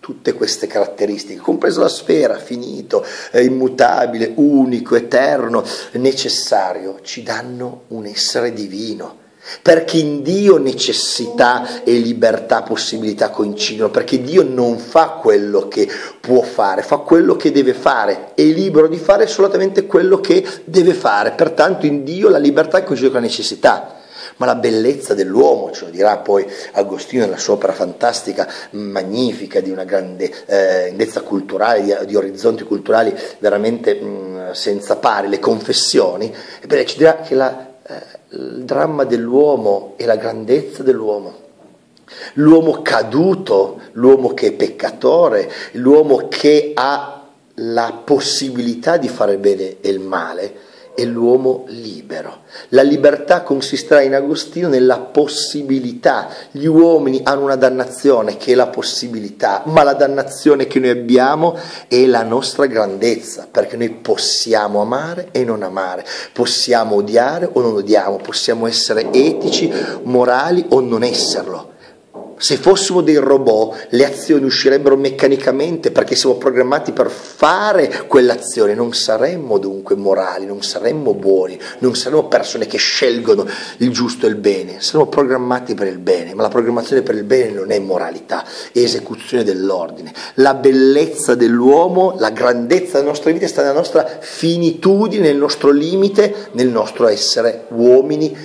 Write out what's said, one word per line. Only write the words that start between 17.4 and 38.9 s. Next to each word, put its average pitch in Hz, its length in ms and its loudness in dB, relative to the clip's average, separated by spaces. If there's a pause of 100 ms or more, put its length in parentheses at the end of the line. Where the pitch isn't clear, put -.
deve 131 200 2
fare, 113 640 0
è 151 80 4
libero 160 460 4
di 170 80 -4
fare 202 280 4
solamente 196 600 0
quello 190 340 2
che 185 260 2 (200)
deve 170 280 4
fare, 107 380 0
pertanto 160 540 2
in 143 180 0
Dio 180 240 0
la 175 120 6
libertà 147 440 2
coincide 131 260 0
con 127 120 0
la 117 60 -4
necessità. - 720 -2 (380)
Ma 123 100 -2
la 123 80 2
bellezza 117 580 0
dell'uomo, 101 580 2
ce - 140 -12
lo 85 60 -16
dirà 98 260 2
poi 101 260 0 (280)
Agostino 101 520 -2
nella 95 140 -2
sua - 160 -2
opera 98 180 0
fantastica, 95 760 -4 (220)
magnifica, 101 880 -4
di 95 100 -6
una 92 140 -8
grande, 92 420 -4 (220)
eh, 92 380 0
grandezza 98 360 -4
culturale, 101 600 -2
di, 101 120 0 (120)
di 101 80 -6
orizzonti 98 480 -2
culturali 110 500 0 (240)
veramente, 110 640 0
mm, 95 520 -10
senza 101 420 -4
pari, 101 320 -2
le 101 120 -2
Confessioni, 107 920 -2 (280)
ebbene 139 240 0
ci - 120 -10
dirà 160 200 6
che - 180 -4
la, 131 320 -2 (180)
eh, - 80 -16 (380)
il 123 320 -12
dramma 143 400 -2